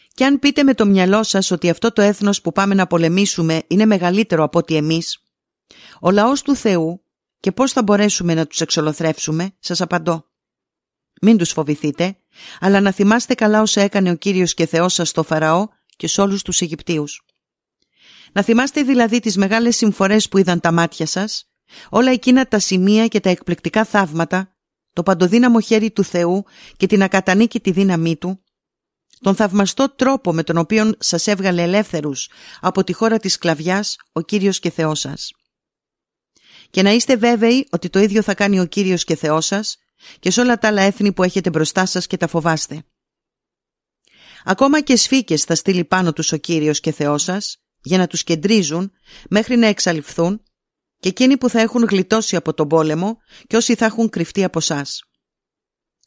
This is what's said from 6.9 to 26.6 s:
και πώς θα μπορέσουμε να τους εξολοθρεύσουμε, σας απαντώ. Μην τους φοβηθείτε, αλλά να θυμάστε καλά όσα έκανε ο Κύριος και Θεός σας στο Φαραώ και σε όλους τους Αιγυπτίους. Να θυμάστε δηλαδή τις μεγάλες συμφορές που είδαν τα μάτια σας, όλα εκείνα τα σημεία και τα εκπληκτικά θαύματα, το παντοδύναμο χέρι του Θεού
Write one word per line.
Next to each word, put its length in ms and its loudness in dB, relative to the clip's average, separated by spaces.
και 120 -2
πώς 200 -2
θα 100 0
μπορέσουμε 520 2
να 120 0
τους 140 -8
εξολοθρεύσουμε, 1000 -2
σας 220 -6
απαντώ. 440 -4
Μην 160 6
τους 140 0
φοβηθείτε, 680 -4
αλλά 200 4
να 120 2
θυμάστε 420 0
καλά 280 2
όσα 180 0
έκανε 300 0
ο 40 0
Κύριος 400 0
και 120 -2
Θεός 280 0
σας 140 -2
στο 140 -2
Φαραώ 460 0
και 100 -10
σε 140 -2
όλους 220 -2
τους 180 -4
Αιγυπτίους. 640 -6
Να 100 -2
θυμάστε 400 0
δηλαδή 380 2
τις 160 -4
μεγάλες 400 0
συμφορές 520 2
που 100 0
είδαν 220 2
τα 120 0
μάτια 340 0
σας, 440 -8
όλα 220 2
εκείνα 360 2
τα 120 0
σημεία 480 2
και 140 0
τα 100 0
εκπληκτικά 540 -2
θαύματα, 680 -2
το 60 -2
παντοδύναμο 580 2
χέρι 300 0
του 140 0
Θεού 400 -2